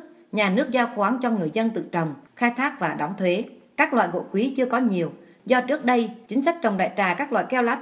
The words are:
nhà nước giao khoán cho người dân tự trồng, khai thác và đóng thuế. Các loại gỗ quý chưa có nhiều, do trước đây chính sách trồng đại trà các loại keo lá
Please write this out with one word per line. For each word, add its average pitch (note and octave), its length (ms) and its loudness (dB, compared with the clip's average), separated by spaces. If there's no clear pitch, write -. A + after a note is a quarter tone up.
nhà G3+ 180 2
nước A3+ 220 0
giao A#3+ 240 2
khoán G#3 260 0
cho B3+ 80 0
người F#3+ 240 0
dân A3+ 160 0
tự A3 220 -4
trồng, D#3+ 220 -2
khai A#3+ 220 0
thác C#4 220 -4
và D#3+ 140 -2
đóng D3+ 240 -4
thuế. F#3 260 0
Các D4+ 160 2
loại G#3+ 200 4
gỗ F3+ 180 -4
quý A#3 260 0
chưa B3+ 80 2
có A#3+ 120 0
nhiều, F#3+ 340 0
do B3 160 4
trước C#4 240 -2
đây B3 240 2
chính B3+ 160 0
sách E4+ 180 2
trồng G#3 160 2
đại F#3 200 2
trà F#3 160 2
các C#4 200 -4
loại F#3+ 160 0
keo B3+ 140 2
lá A#3+ 180 0